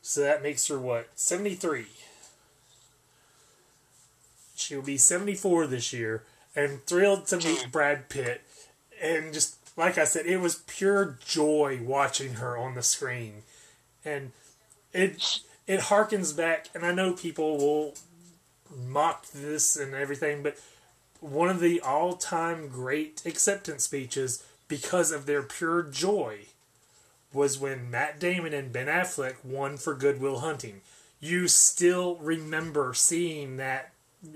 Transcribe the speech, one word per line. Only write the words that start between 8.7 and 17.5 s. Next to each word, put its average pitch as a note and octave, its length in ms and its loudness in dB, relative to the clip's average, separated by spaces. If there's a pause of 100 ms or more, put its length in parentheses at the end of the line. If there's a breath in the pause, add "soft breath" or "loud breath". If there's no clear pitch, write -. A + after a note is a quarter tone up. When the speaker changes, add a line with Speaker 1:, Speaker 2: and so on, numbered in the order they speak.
Speaker 1:
And D#3 340 -2
just, - 220 -2 (200)
like F3 220 2
I D#3 60 6
said, D#3 220 0
it F#3 120 2
was F3 280 -2
pure G3 600 2
joy D3+ 560 2
watching C3+ 520 0
her A#2+ 220 -6
on B2 180 -6
the B2 80 -6
screen. A#2 600 -2 (600 soft breath)
And C#3 280 -6 (600 soft breath)
it, - 480 0 (260 loud breath)
it F#3+ 140 0
harkens G3+ 540 2
back, E3 400 0
and E3+ 120 -4
I F3+ 60 2
know F#3 200 2
people D#3 460 -2